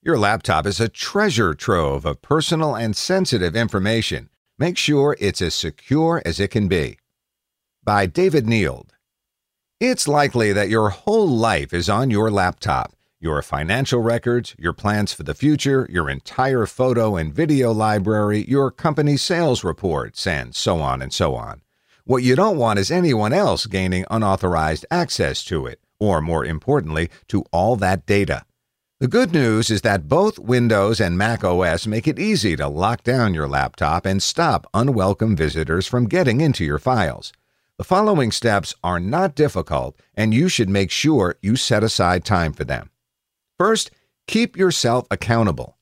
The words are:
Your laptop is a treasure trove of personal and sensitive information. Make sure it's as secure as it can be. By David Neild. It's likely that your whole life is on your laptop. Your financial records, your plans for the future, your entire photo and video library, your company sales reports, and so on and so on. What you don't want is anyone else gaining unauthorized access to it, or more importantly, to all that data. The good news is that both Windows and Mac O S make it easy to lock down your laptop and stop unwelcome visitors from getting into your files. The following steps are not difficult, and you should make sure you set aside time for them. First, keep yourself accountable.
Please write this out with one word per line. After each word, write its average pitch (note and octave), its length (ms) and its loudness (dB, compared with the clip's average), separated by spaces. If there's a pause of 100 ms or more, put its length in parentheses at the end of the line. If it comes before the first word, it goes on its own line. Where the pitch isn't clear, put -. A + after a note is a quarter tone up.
Your D#3 160 2
laptop G2+ 480 0
is G2+ 120 -2
a A2+ 120 0
treasure A#2 640 0
trove D2 500 -2
of D2 160 -4
personal D#3 540 -2
and A2 200 -4
sensitive A2 600 0
information. G#2+ 720 -2 (300)
Make F3 180 -2
sure D3 420 2
it's G2 220 -2
as E2+ 140 -2
secure D#3+ 720 -2
as E2 120 -4
it G2 120 -2
can G#2+ 180 0
be. D#2+ 300 -2 (840)
By G2+ 220 2
David D#3 400 2
Neild. G2+ 460 -2 (920)
It's B3 260 0
likely C3 460 2
that G2+ 160 0
your A2 220 2
whole G#3 400 0
life A2 420 0
is F2 160 -2
on A#2 220 0
your G#2+ 200 2
laptop. F2+ 600 -2 (280)
Your D2+ 220 -2
financial G#2 580 -2
records, A#2 600 -2
your E2 120 -2
plans G#2 400 -2
for - 120 -12
the C#2+ 100 -6
future, C#3 560 0
your E2+ 180 -2
entire A#2+ 580 -2
photo A#2 500 0
and D#2 180 -4
video C3 380 2
library, G#2+ 720 0
your C3+ 240 2
company D3 460 0
sales E3 480 0
reports, D#2+ 600 -4
and C2 300 -4
so F#2 260 0
on C2 220 -2
and C2+ 100 -10
so D2+ 220 0
on. A#1 280 -12 (420)
What B2+ 180 0
you B2 140 4
don't G3 220 2
want A2+ 200 2
is F#2+ 140 -2
anyone C3 400 2
else D#3 340 0
gaining F#2 420 -2
unauthorized F2+ 800 0
access G2+ 580 -2
to D2 200 -4
it, A#1+ 140 -14 (180)
or F#2+ 220 2
more D#2 240 -2
importantly, D#2+ 680 -2 (160)
to - 240 -2
all F#2 240 0
that F#2+ 320 -2
data. G2 380 0 (560)
The C3 80 0
good G#3 240 2
news A2+ 360 2
is G#2+ 120 0
that G2 280 0
both G3 300 2
Windows A2+ 640 2
and F2 180 0
Mac A2 240 -2
O F2+ 200 2
S E2+ 260 0
make G#2+ 180 -2
it D3 140 -2
easy E3+ 340 0
to C#2+ 140 -4
lock F#2 340 -2
down A#2+ 320 0
your D2 140 -2
laptop C#2 580 -2
and F#2+ 160 0
stop D3 500 0
unwelcome G#2+ 640 2
visitors D#2+ 540 -2
from B2 180 0
getting C3 340 2
into D3 240 2
your D2 140 -2
files. F2+ 540 -2 (460)
The - 40 -8
following F#3 480 2
steps G#2 440 0 (100)
are F2 160 -2
not D3 340 -2
difficult, E2 640 -2 (160)
and A2 180 0
you C#3+ 160 4
should A2+ 200 0
make G2 240 0
sure B2 500 2
you G#2+ 140 0
set G#2+ 260 0
aside F2+ 420 2
time E2+ 280 0
for - 100 -8
them. B1+ 280 -8 (680)
First, G#3+ 320 0 (380)
keep - 280 0
yourself C3+ 540 2
accountable. G2+ 720 -2